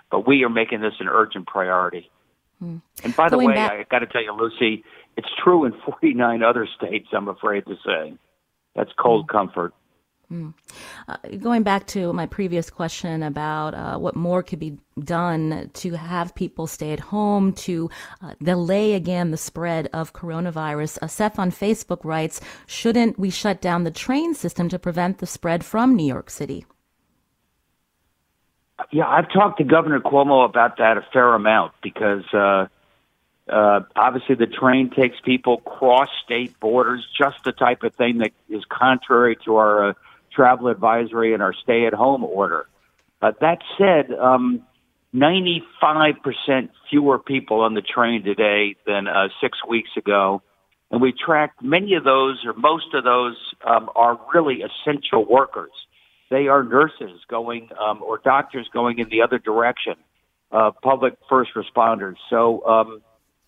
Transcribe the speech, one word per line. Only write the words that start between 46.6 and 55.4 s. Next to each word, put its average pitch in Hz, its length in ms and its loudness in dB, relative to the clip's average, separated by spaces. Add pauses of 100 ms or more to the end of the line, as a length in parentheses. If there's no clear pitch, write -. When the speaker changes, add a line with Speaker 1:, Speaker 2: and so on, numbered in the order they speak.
Speaker 1:
fewer 143 300 4
people 127 420 -2
on 113 140 2
the 104 80 -2
train 117 400 0
today 104 520 0 (120)
than, 101 200 -2
uh, 98 220 0 (140)
six - 240 -4
weeks 117 280 -2
ago. 98 460 0 (500)
And 120 120 0
we 127 100 4
tracked 151 500 -2
many 180 320 0
of 151 100 0
those, 135 420 2
or 113 80 -6
most 151 400 -2
of 135 100 -2
those, 123 320 2 (280)
um, 113 300 2
are 120 240 4 (160)
really 147 280 2
essential 143 640 -2
workers. 117 460 2 (580)